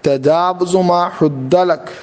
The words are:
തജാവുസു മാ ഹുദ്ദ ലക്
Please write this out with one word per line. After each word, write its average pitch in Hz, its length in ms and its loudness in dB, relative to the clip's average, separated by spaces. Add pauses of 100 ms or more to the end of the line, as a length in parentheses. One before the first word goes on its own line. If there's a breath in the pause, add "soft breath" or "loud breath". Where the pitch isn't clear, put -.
തജാവുസു 175 840 0
മാ 175 100 2 (160)
ഹുദ്ദ 139 400 0 (140)
ലക് - 340 -4